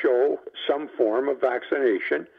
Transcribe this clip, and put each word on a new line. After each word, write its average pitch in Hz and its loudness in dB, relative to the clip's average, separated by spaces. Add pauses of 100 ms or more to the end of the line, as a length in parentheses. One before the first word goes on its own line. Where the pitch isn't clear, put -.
show 143 2 (280)
some 147 0 (100)
form 120 2
of 135 -2
vaccination. 131 0 (140)